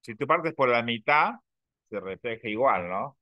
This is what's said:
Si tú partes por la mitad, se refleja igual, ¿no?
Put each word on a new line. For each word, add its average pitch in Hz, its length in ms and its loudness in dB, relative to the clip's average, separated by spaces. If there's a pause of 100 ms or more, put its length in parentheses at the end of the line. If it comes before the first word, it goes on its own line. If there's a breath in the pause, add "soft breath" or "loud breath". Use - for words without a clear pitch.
Si 113 140 -12
tú 135 120 -4
partes 160 280 0
por 135 140 2
la 120 140 4
mitad, 120 500 2 (580)
se 101 100 -6
refleja 113 480 -8
igual, 104 400 2
¿no? 104 340 -6